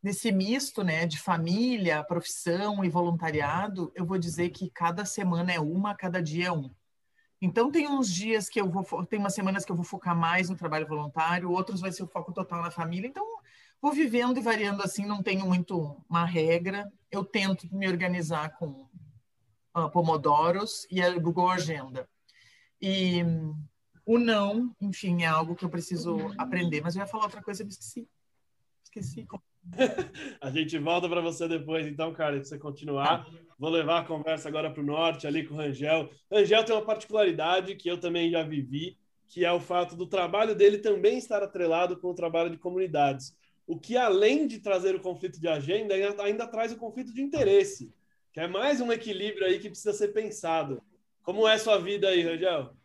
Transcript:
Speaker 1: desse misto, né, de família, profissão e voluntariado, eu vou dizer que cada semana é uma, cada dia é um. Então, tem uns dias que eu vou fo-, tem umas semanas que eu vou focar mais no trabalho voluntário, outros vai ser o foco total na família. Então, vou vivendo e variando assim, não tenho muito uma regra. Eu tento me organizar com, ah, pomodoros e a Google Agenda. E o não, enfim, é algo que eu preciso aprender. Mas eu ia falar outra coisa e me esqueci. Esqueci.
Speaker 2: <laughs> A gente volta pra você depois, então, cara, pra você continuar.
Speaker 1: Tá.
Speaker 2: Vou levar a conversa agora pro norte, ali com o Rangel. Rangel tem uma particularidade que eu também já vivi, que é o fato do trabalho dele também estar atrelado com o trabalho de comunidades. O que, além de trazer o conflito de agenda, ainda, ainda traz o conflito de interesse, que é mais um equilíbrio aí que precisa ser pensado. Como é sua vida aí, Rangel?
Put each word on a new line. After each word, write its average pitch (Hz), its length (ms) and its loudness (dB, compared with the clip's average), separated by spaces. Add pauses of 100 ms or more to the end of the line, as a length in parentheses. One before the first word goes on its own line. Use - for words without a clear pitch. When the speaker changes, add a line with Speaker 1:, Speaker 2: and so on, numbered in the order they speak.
Speaker 1:
desse 196 300 -2
misto, 214 500 0
né, 170 240 2
de 151 140 -4
família, 175 800 2
profissão 190 840 -2
e 175 40 2
voluntariado, 170 1040 0
eu 185 100 -4
vou 185 140 0
dizer 170 320 -2
que - 200 -8
cada 170 340 -2
semana 180 480 0
é 165 80 0
uma, 190 340 -2
cada 180 260 -4
dia 170 280 -2
é 180 40 0
um. 139 180 -4 (720)
Então, 190 300 2
tem 294 180 2
uns 269 240 2
dias 208 360 0
que - 120 0
eu 190 80 2
vou 180 160 0
fo-, - 200 -6
tem 214 140 -4
umas 202 160 0
semanas 196 300 0
que - 80 -6
eu 175 40 -2
vou 175 80 -2
focar 175 320 -2
mais 170 320 2
no 185 80 -4
trabalho 156 300 -2
voluntário, 160 640 -2
outros 185 300 -2
vai 185 120 -4
ser 190 100 -10
o 175 60 -10
foco 175 240 -8
total 170 300 -6
na 170 80 -4
família. 170 380 -4
Então, 370 160 -8 (560)
vou 294 120 2
vivendo 247 460 2
e 247 40 -4
variando 208 400 0
assim, 202 220 -4
não 208 180 -4
tenho 190 240 0
muito 175 500 0 (120)
uma 170 160 2
regra. 175 680 0 (200)
Eu 196 140 -4
tento 196 480 -2
me 196 160 -2
organizar 170 680 -2
com, 135 320 -10 (840)
ah, 160 140 0
pomodoros 160 1000 2
e 180 140 0
a 180 160 2
Google 170 320 2
Agenda. 147 580 -4 (720)
E 185 440 2 (840)
o 226 120 6
não, 226 640 2
enfim, 180 420 0
é 165 40 2
algo 160 300 2
que 185 80 -8
eu 180 40 -2
preciso 165 720 -4
aprender. 165 420 -2
Mas 165 140 -2
eu 196 60 -4
ia 202 80 -4
falar 214 160 -2
outra 202 180 -8
coisa - 200 -8
e - 20 -8
me 202 80 -12
esqueci. - 360 -14 (760)
Esqueci. 202 420 -12 (380)
Speaker 2:
<laughs> - 760 -2
A 135 100 -6
gente 156 280 -2
volta 170 300 2
pra 175 120 0
você 165 260 -2
depois, 160 400 -2
então, 156 260 -4
cara, 151 240 -2
pra 139 80 -6
você 139 140 -14
continuar. 147 640 -2
Speaker 1:
Tá. - 60 -20 (260)
Speaker 2:
Vou 151 140 -4
levar 165 300 2
a - 40 -8
conversa 156 440 -4
agora 156 240 -4
pro 147 100 -8
norte, 151 420 0
ali 151 220 -2
com 147 80 -12
o - 20 -8
Rangel. 147 540 0 (200)
Rangel 214 340 6
tem 220 100 2
uma 214 100 0
particularidade 190 920 0
que - 120 -6
eu 175 80 -2
também 170 320 0
já 165 140 2
vivi, 151 560 -4 (300)
que 175 160 0
é 170 80 4
o 175 80 2
fato 175 340 0
do 175 100 -6
trabalho 196 520 2
dele 208 220 8
também 208 380 4
estar 214 280 -2
atrelado 180 520 0
com 180 140 -4
o 175 40 -4
trabalho 170 360 0
de 165 80 -10
comunidades. 151 800 0 (280)
O 165 140 -6
que, 233 180 -4
além 240 520 4
de 226 100 -8
trazer 190 380 0
o 180 40 -4
conflito 180 400 -8
de 165 60 -4
agenda, 175 480 0
ainda, 202 300 0
ainda 220 240 -2
traz 226 240 -2
o 233 40 -10
conflito 226 380 -10
de 262 80 -4
interesse, 202 720 2 (380)
que 151 80 -10
é 170 80 -2
mais 240 320 2
um 240 100 0
equilíbrio 208 560 -2
aí 180 140 4
que 202 100 -10
precisa - 220 -4
ser 208 160 0
pensado. 160 760 -2 (400)
Como 208 240 2
é 220 100 8
sua 214 220 4
vida 196 300 2
aí, 180 160 6
Rangel? 165 500 0 (100)